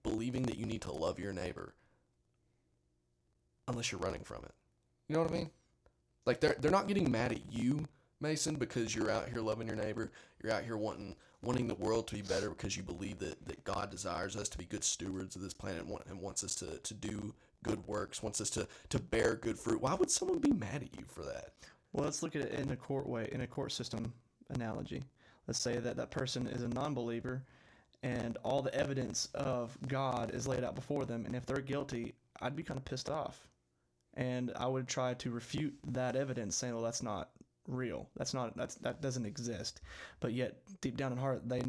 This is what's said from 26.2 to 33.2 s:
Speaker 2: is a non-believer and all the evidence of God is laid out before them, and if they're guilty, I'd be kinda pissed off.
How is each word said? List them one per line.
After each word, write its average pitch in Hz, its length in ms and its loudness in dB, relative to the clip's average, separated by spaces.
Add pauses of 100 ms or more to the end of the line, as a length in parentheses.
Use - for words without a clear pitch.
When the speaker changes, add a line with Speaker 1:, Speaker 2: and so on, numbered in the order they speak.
Speaker 2:
is - 160 -2
a 120 60 0
non-believer 123 760 0 (600)
and 117 420 0
all 139 160 4
the 131 140 0
evidence 139 600 0
of 123 420 0 (120)
God 127 460 2
is 123 120 -2
laid 127 160 2
out - 120 -2
before 135 320 0
them, 117 180 -2
and 113 100 -2
if 127 120 -2
they're 135 160 0
guilty, 131 520 -2 (280)
I'd 127 120 -2
be 156 80 -4
kinda 131 200 -4
pissed - 260 -4
off. - 400 -4 (640)